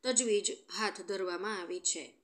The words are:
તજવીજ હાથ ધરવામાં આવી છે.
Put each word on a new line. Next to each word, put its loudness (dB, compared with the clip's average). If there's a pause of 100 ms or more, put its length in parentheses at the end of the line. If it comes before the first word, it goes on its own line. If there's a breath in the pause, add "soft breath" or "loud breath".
તજવીજ 4 (280)
હાથ 0
ધરવામાં -4
આવી -6
છે. -2 (200)